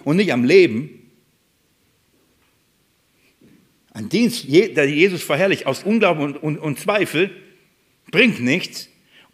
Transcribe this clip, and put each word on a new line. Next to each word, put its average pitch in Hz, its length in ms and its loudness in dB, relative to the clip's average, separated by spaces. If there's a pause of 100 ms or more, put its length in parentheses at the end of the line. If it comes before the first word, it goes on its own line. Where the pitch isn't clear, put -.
und 151 140 0
nicht 185 160 2
am 123 120 0
Leben. 147 640 2 (2750)
Ein 110 160 -10
Dienst, 214 360 -2
Je-, 165 280 2
der 139 160 2
Jesus 170 320 0
verherrlicht 160 460 -2
aus 131 160 -4
Unglauben 190 400 0
und, 143 180 -6
und, 151 160 -4
und 151 220 -6
Zweifel, 196 500 -2 (800)
bringt 202 300 2
nichts. 131 500 -4 (440)